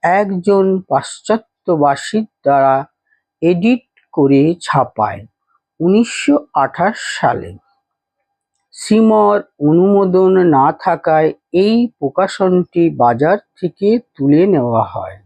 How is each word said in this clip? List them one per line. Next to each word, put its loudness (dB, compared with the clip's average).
একজন 0
পাশ্চাত্যবাসীর -4
দ্বারা 0
এডিট 0
করে 2
ছাপায় -4
উনিশশো 0
আঠাশ -2
সালে। -6
সিমর 2
অনুমোদন 2
না 4
থাকায় 0
এই 0
প্রকাশনটি -2
বাজার 0
থেকে -2
তুলে 0
নেওয়া 0
হয়। -12